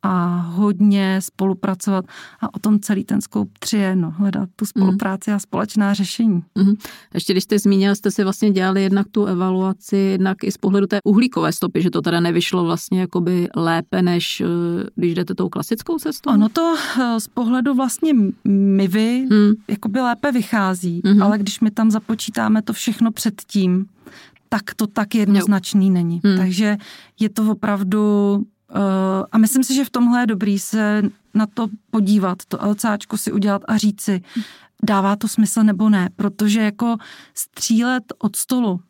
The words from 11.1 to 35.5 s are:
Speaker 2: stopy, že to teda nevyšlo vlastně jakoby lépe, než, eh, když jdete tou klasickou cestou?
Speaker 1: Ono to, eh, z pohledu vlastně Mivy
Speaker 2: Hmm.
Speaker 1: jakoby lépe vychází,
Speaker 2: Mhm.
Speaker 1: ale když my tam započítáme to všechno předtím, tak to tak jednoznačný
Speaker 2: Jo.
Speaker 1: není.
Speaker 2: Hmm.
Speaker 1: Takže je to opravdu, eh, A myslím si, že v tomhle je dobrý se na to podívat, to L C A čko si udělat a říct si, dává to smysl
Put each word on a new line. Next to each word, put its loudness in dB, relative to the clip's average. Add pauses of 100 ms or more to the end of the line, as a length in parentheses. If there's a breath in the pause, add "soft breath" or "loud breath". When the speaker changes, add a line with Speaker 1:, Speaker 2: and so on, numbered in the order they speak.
Speaker 2:
stopy, -2
že 2
to -2
teda 0
nevyšlo 0
vlastně -2
jakoby 0
lépe, -2
než, 0
eh, -2 (500)
když 0
jdete -4
tou -2
klasickou -6
cestou? -6
Speaker 1:
Ono 4
to, 0 (260 loud breath)
eh, 0
z -8
pohledu 0
vlastně 0 (340)
Mivy 2
Speaker 2:
Hmm. 6 (140)
Speaker 1:
jakoby -4
lépe 0
vychází, -2
Speaker 2:
Mhm. 6
Speaker 1:
ale 2
když -4
my 2
tam 2
započítáme -2
to -6
všechno -2
předtím, -2 (640 loud breath)
tak -4 (120)
to -2
tak -4
jednoznačný 2
Speaker 2:
Jo. 4
Speaker 1:
není. 0
Speaker 2:
Hmm. 4
Speaker 1:
Takže 0 (420 loud breath)
je 0
to 0
opravdu, -2 (720)
eh, -10 (560)
A 2
myslím 4
si, -2
že 0
v -14
tomhle 2
je 0
dobrý 0
se 0 (320)
na 2
to -6 (240)
podívat, 2 (100)
to -6
L 0
C -4
A -2
čko -8
si -6
udělat 0
a 0
říct 0
si, -2 (600 loud breath)
dává 2
to -6
smysl 2